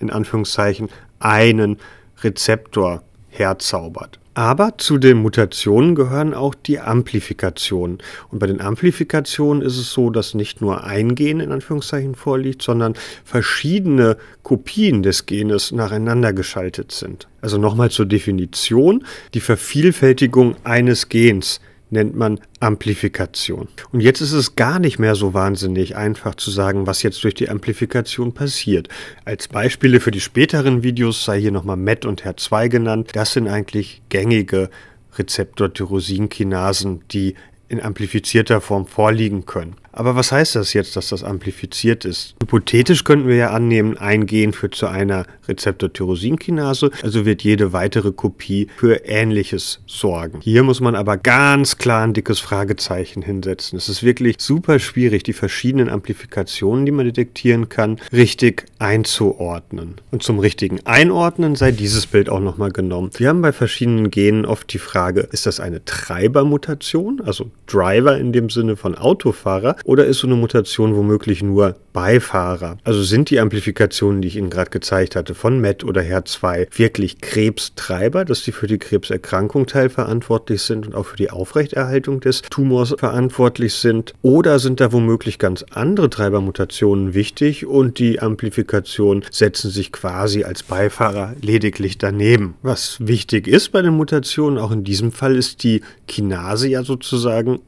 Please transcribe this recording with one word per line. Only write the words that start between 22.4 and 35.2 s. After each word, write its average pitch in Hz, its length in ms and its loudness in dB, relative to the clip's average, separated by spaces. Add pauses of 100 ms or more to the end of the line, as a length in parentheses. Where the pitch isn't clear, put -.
Amplifikation. - 1120 -4 (240)
Und 123 80 0
jetzt 127 200 4
ist 143 120 -2
es 143 240 0
gar 139 240 2
nicht 160 180 0
mehr 110 160 4
so 98 180 0
wahnsinnig 95 600 -2
einfach 104 400 -4
zu - 160 -8
sagen, 98 380 -2
was - 160 -2
jetzt 104 180 -4
durch 107 120 0
die - 140 -4
Amplifikation 117 840 -4
passiert. 107 560 -2 (360)
Als 104 220 -10
Beispiele 123 540 4
für 117 100 -2
die 98 120 -4
späteren 135 600 0
Videos 120 420 -2
sei 101 160 0
hier 104 120 0
nochmal 95 240 -4
met 101 280 -2
und 104 200 -6
H 92 140 -8
zwei 110 280 0
genannt. 113 460 0
Das 107 220 -2
sind 117 120 0
eigentlich 101 600 -6
gängige 98 600 0 (460)
Rezeptor-Tyrosinkinasen, 95 1900 -2 (100)